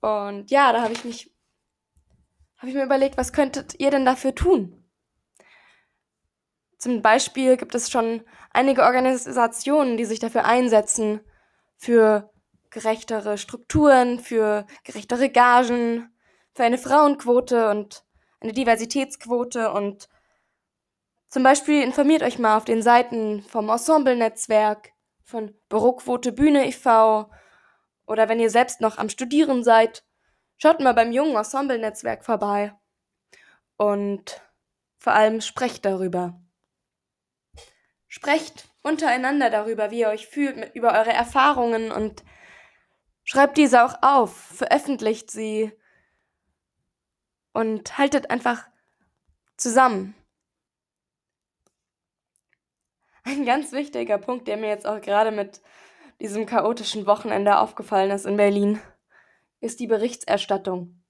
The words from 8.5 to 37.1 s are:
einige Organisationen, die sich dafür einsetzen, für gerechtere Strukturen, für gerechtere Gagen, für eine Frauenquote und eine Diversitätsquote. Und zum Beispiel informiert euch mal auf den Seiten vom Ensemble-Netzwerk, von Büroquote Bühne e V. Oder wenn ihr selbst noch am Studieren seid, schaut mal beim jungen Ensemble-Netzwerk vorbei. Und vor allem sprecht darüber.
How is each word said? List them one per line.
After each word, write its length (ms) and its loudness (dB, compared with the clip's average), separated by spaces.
einige 300 2
Organisationen, 1120 0
die 80 -2
sich 160 -6
dafür 240 -2
einsetzen, 760 0
für 560 2
gerechtere 680 -4
Strukturen, 840 2
für 460 -2
gerechtere 440 -4
Gagen, 880 2
für 100 -2
eine 140 2
Frauenquote 920 2
und 340 -6
eine 120 -10
Diversitätsquote. 1200 -2
Und 360 -6
zum 140 -2
Beispiel 400 4
informiert 400 2
euch 160 -4
mal 180 2
auf 80 -2
den 180 -2
Seiten 600 2
vom 260 -6
Ensemble-Netzwerk, 1200 0
von 300 -12
Büroquote 640 0
Bühne 380 2
e 40 -8
V. 580 2
Oder 220 0
wenn 120 -2
ihr 100 2
selbst 300 0
noch 180 -2
am 100 -4
Studieren 560 -2
seid, 400 2
schaut 200 4
mal 160 2
beim 160 2
jungen 240 0
Ensemble-Netzwerk 920 -6
vorbei. 480 -2
Und 640 -4
vor 140 -2
allem 280 2
sprecht 440 -8
darüber. 560 -4